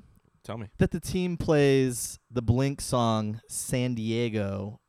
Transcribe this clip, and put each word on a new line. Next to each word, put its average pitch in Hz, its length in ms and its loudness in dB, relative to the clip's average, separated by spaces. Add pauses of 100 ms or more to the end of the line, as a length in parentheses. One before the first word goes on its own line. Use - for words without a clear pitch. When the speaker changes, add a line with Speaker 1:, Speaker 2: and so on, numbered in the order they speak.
(440)
Speaker 1:
Tell 110 160 -10
me. 104 80 -10 (100)
Speaker 2:
That 185 140 4
the 175 80 -6
team 180 360 -2
plays 135 840 2 (100)
the 117 140 -4
Blink 135 380 0
song 110 640 0
"San 127 480 -4
Diego" 107 920 -4